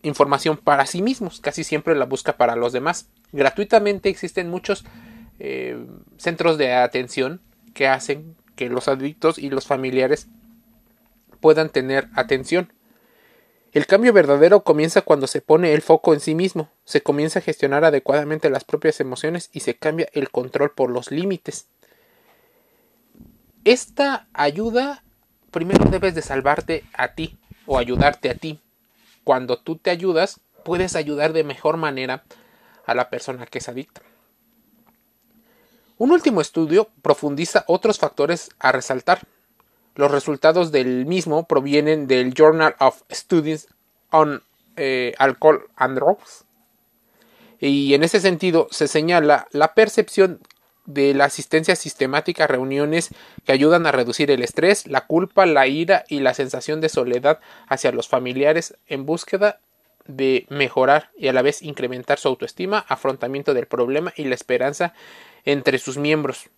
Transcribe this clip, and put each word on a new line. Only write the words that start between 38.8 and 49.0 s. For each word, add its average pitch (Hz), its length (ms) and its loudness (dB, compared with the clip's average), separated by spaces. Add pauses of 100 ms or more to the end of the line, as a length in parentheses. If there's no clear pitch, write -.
Los 143 140 2
resultados 156 600 2
del 127 320 0
mismo 165 420 -2
provienen 147 600 0
del 127 260 2
Journal 156 460 6
of 131 240 2 (100)
Studies 156 560 -2 (420)
on, 151 320 2 (340)
eh, 131 420 -2
Alcohol 139 580 4
and 131 220 -2
Drugs. - 480 -2 (1120)
Y 139 340 0
en 143 100 4
ese 175 180 2
sentido 170 500 2
se 147 180 -2
señala 156 600 2